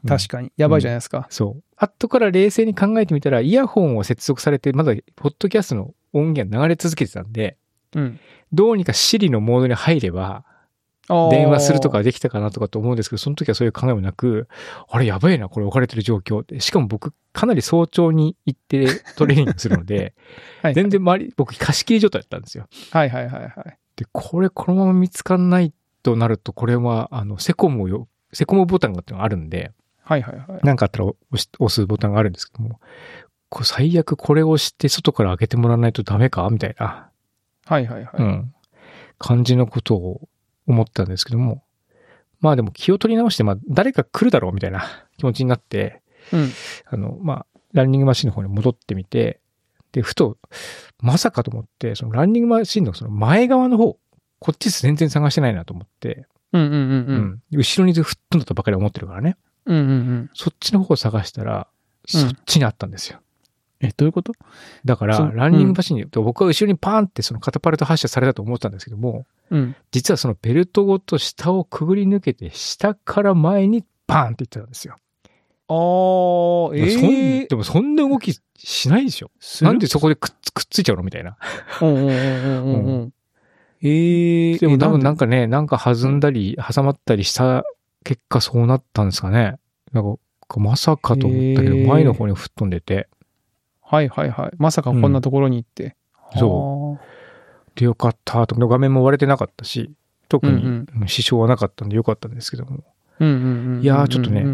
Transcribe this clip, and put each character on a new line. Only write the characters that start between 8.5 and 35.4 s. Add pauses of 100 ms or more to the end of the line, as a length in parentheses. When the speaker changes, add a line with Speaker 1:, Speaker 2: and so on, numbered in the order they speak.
Speaker 2:
ど
う
に
か
Siri
の
モ
ー
ド
に
入
れ
ば、 (600)
Speaker 1:
あ
ー。
Speaker 2:
電
話
す
る
と
か
で
き
た
か
な
と
か
と
思
う
ん
で
す
け
ど、
そ
の
時
は
そ
う
い
う
考
え
も
な
く、 (420)
あ
れ
や
ば
い
な、
こ
れ
置
か
れ
て
る
状
況
っ
て。
し
か
も
僕、 (200)
か
な
り
早
朝
に (100)
行
っ
て (280)
ト
レ
ー
ニ
ン
グ
す
る
の
で、 (240)
Speaker 1:
<laughs>
は
い。
Speaker 2:
全
然
周
り、
僕
貸
し
切
り
状
態
だ
っ
た
ん
で
す
よ。 (240)
Speaker 1:
は
い
は
い
は
い
は
い。 (180)
Speaker 2:
で、
こ
れ
こ
の
ま
ま
見
つ
か
ん
な
い (300)
と
な
る
と、
こ
れ
は、
あ
の、
セ
コ
ム
を
よ-、 (260)
セ
コ
ム
ボ
タ
ン
が
っ
て
い
う
の
が
あ
る
ん
で、 (360)
Speaker 1:
は
い
は
い
は
い。
Speaker 2:
な
ん
か
あ
っ
た
ら
押 (200)
し-、 (100)
押
す
ボ
タ
ン
が
あ
る
ん
で
す
け
ど
も、 (720)
こ
れ
最
悪
こ
れ
を
押
し
て
外
か
ら
開
け